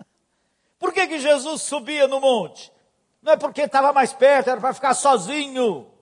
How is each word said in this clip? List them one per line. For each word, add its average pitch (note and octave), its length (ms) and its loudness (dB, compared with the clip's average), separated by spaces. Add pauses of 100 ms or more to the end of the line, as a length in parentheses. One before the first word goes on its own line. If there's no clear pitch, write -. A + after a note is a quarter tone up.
(760)
Por F4+ 160 -4
que F#4 140 0
que D#4 120 -6
Jesus C#4+ 440 -2
subia C#4 440 -2
no C4+ 140 -2
monte? A#3 500 -2 (500)
Não D#4 120 4
é D4 40 2
porque C#4+ 300 -4
tava C4+ 240 2
mais C4+ 220 2
perto, C4 360 4
era A#3+ 120 -2
pra B3+ 120 -2
ficar C4+ 200 0
sozinho. B3+ 960 -2 (100)